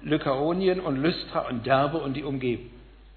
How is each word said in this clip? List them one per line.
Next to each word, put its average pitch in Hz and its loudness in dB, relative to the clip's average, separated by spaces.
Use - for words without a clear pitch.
Lykaonien 156 2
und 139 -2
Lystra 165 -2
und 117 -4
Derbe 139 4
und 139 -4
die 147 -4
Umgebung. 127 -2